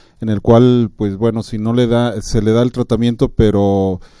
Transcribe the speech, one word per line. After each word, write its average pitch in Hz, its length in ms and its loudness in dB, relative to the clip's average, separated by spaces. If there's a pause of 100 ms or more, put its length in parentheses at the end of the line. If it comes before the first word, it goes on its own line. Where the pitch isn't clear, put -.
(200)
en 110 100 -4
el 101 100 -2
cual, 120 560 4
pues 98 220 -4
bueno, 113 240 -2
si 107 160 -10
no 113 160 -4
le 123 120 0
da, 117 360 -2
se - 180 -2
le 107 120 2
da 117 100 2
el 123 100 -2
tratamiento, 120 560 -2
pero 98 720 0 (200)